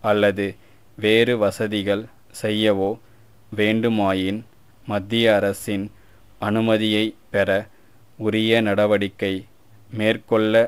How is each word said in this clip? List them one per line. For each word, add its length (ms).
அல்லது 420
வேறு 400
வசதிகள் 640
செய்யவோ 600
வேண்டுமாயின் 880
மத்திய 480
அரசின் 500
அனுமதியை 680
பெற 200
உரிய 420
நடவடிக்கை 720
மேற்கொள்ள 640